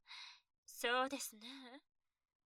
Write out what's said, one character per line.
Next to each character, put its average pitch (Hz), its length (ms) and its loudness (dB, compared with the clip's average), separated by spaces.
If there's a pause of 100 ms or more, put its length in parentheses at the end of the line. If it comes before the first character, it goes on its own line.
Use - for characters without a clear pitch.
(640)
そ 254 420 4
う - 20 0
で 277 100 0
す - 160 -4
ね。 254 480 -12 (640)